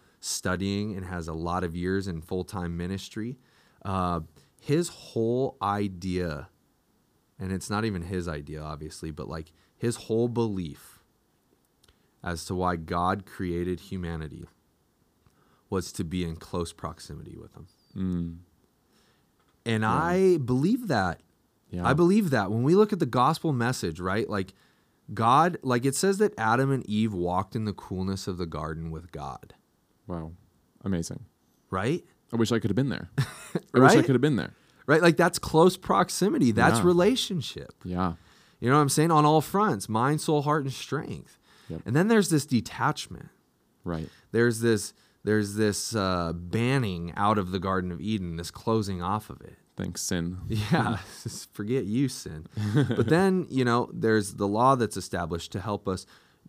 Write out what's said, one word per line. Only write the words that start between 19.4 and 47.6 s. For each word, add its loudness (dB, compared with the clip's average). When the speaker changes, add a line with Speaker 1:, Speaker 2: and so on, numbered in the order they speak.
Speaker 1:
And 0
Speaker 2:
Yeah. 2
Speaker 1:
I 4
believe 2
that. 0
Speaker 2:
Yeah. -4
Speaker 1:
I 4
believe 4
that. 0
When 0
we 6
look 6
at -4
the 2
gospel 2
message, 0
right? -2
Like, -4
God, 4
like, 2
it 2
says 2
that 2
Adam 2
and -2
Eve 2
walked -2
in -4
the -4
coolness -6
of -6
the -4
garden -8
with -12
God. -12
Speaker 2:
Wow. -8
Amazing. -4
Speaker 1:
Right? -2
Speaker 2:
I -4
wish 2
I 2
could -2
have 0
been 0
there. -6
Speaker 1:
<laughs> -4
Speaker 2:
I 0
wish 10
I 10
Speaker 1:
Right? 6
Speaker 2:
could 4
have 4
been 2
there. -4
Speaker 1:
Right? 6
Like, 6
that's 2
close 6
proximity. 2
That's 4
Speaker 2:
Yeah. 2
Speaker 1:
relationship. 2
Speaker 2:
Yeah. 0
Speaker 1:
You -2
know 6
what 6
I'm 2
saying? 2
On 6
all 6
fronts, 0
mind, 0
soul, 0
heart, 0
and -6
strength. -10
Speaker 2:
Yep. -10
Speaker 1:
And -2
then 4
there's 4
this 2
detachment. -2
Speaker 2:
Right. -4
Speaker 1:
There's 4
this, 2
there's 2
this, 0
uh, 0
banning -2
out 2
of -2
the -2
Garden -2